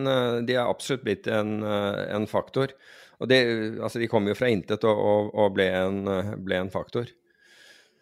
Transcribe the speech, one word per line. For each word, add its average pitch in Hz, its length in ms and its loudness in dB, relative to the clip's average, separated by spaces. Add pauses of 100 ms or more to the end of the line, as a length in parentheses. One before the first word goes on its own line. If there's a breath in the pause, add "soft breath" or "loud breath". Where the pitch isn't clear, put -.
eh, 123 340 0
de 123 140 0
er 120 80 0
absolutt 117 400 -4
blitt 101 260 -2
en, 107 200 0 (120)
eh, 101 360 -2 (160)
en 107 120 -2
faktor. 131 460 -2 (480 soft breath)
Og 117 80 -2
det, 131 80 6 (420)
altså, 110 220 -6
de 117 100 -2
kom 107 160 4
jo 104 80 2
fra 127 140 0
intet 107 340 0
og, 110 140 4
og, 104 400 2
og 101 180 4
ble 95 120 4 (100)
en, 95 220 0 (100)
eh, 98 260 -2
ble 95 220 -2
en 95 160 -4
faktor. 120 320 -4 (960 soft breath)